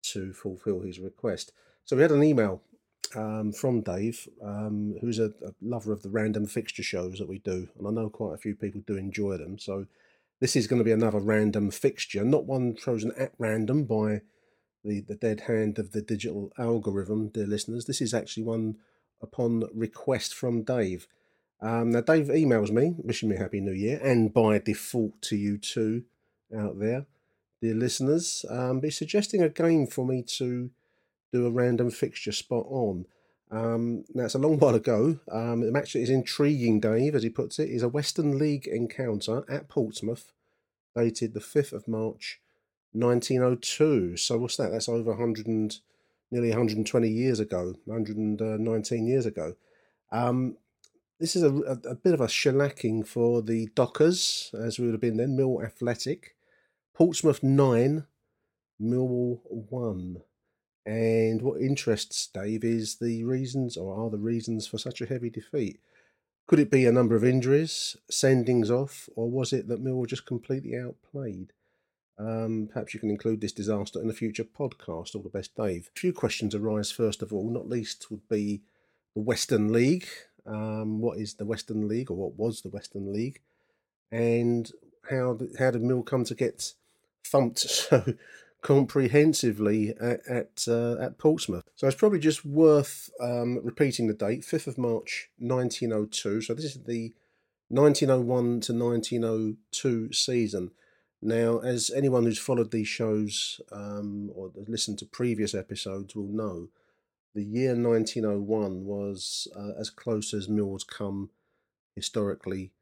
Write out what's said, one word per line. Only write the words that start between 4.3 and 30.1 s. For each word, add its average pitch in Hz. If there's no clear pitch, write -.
um, 104
who's 117
a, 107
a 95
lover 110
of 101
the 98
random 107
fixture -
shows 92
that 98
we 95
do, 92
and -
I 104
know 110
quite 101
a -
few 104
people 101
do 104
enjoy 98
them. 90
So 98
this 127
is 120
gonna 120
be 113
another 110
random 107
fixture, -
not 139
one 123
chosen 113
at 131
random 110
by 107
the, 104
the 104
dead 107
hand 110
of 101
the 107
digital 104
algorithm, 107
dear 107
listeners. 113
This 127
is 117
actually 110
one 110
upon 117
request 110
from 120
Dave. 107
Um, 117
now, 117
Dave 156
emails 123
me, 147
wishing 110
me 98
a 92
Happy 98
New 98
Year, 107
and 117
by 107
default -
to -
you 101
too 113
out 104
there, 120
dear 113
listeners, 131
um, 127
be 151
suggesting 202
a 160
game 165
for 127
me 127